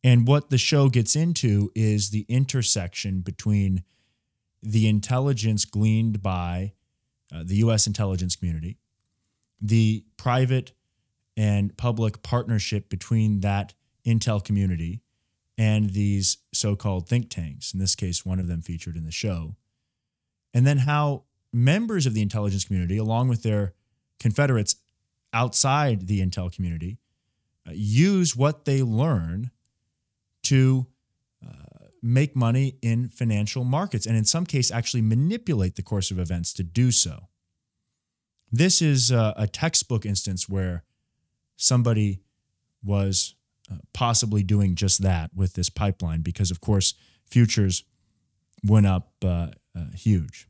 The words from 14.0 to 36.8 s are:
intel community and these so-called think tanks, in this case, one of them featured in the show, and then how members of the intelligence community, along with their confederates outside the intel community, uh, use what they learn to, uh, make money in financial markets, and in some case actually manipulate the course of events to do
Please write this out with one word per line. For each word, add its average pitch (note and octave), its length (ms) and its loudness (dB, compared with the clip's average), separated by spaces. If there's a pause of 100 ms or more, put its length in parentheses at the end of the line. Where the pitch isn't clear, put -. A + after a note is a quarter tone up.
intel A2+ 360 0
community F#2+ 600 -2 (560)
and G#2+ 320 2
these G2+ 480 0 (160)
so-called G2 560 -4
think A#2+ 200 0
tanks, D2+ 440 -10
in F#2+ 60 -4
this F#2+ 160 0
case, F2 300 -4
one F#2 140 -2
of F2+ 80 -4
them E2+ 140 -4
featured E2 340 -10
in E2 80 -8
the D#2+ 80 -8
show, E2 440 -6 (1000)
and B2 140 4
then C#3+ 100 4
how D3 460 0 (280)
members E3+ 540 2
of B2 80 0
the G#2+ 80 0
intelligence G2+ 420 -2
community, F#2 340 -2
along A2+ 300 0
with A#2 140 0
their G#2 320 -2 (460)
confederates A#2+ 560 2 (580)
outside B2 760 0
the G2 140 2
intel F2+ 320 -4
community, F2 460 -6 (680)
uh, E2+ 60 -16
use D3 640 2
what C#3+ 300 0
they C3+ 180 0
learn A2+ 680 -2 (960)
to, C3 440 4 (580)
uh, - 420 -20 (140)
make C3 340 2
money B2+ 460 0
in A#2 280 0
financial A2 560 -2
markets, C3+ 400 -2
and A2+ 100 0
in A2 80 2
some E3+ 220 0
case C3 260 -2
actually A#2 300 -2
manipulate B2 760 0
the F2+ 80 -10
course G2 280 -4
of F#2 80 -6
events F2 340 -4
to F#2 100 -6
do A#2+ 280 0